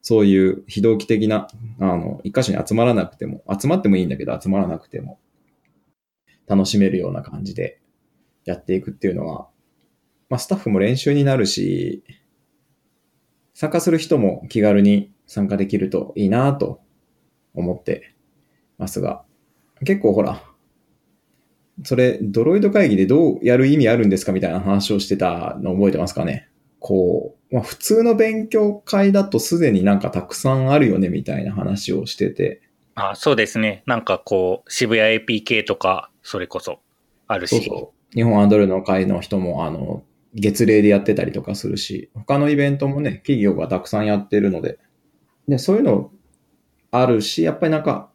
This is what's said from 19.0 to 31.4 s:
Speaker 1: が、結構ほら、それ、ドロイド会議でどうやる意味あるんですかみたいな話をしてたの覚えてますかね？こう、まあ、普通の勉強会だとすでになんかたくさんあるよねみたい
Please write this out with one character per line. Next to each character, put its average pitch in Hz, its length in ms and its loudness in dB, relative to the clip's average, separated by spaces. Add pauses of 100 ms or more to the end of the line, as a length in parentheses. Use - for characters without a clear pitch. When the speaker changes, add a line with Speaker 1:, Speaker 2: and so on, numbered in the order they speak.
Speaker 1:
が、 - 240 -6 (600)
結 196 180 0
構 101 100 4
ほ 101 100 2
ら、 - 180 -4 (1400)
そ 131 140 -2
れ、 123 260 2
ド 110 220 0
ロ 165 120 4
イ 208 40 2
ド 202 100 2
会 202 200 4
議 104 60 2
で 95 100 4
ど 147 280 4
う - 80 -10
や 123 140 4
る 131 100 4
意 147 120 4
味 123 100 4
あ 117 80 4
る 117 100 4
ん - 20 6
で 95 100 4
す - 60 -8
か - 60 -4
み 95 100 0
た 95 100 -2
い - 20 -6
な 90 80 -4
話 98 320 0
を 101 80 0
し - 80 -8
て 98 80 0
た 87 440 -4
の 92 140 -4
覚 98 140 2
え - 20 2
て - 80 -2
ま 82 80 -2
す - 80 -8
か - 100 -4
ね？ 71 240 -6 (300)
こ - 580 0 (140)
う、 - 40 -8
ま 120 60 2
あ、 - 20 -8
普 - 140 -12
通 226 260 2
の 226 140 4
勉 220 320 0
強 208 260 0
会 196 380 2
だ 196 120 4
と 196 140 -2
す - 200 -2
で 151 140 4
に 92 120 2
な 101 100 4
ん 98 60 2
か 90 100 -6
た 92 120 -6
く - 120 -14
さ 131 200 0
ん 131 160 0
あ 147 80 4
る 135 100 6
よ 95 100 0
ね 95 100 2
み 80 140 -4
た 71 160 -6
い 76 60 -6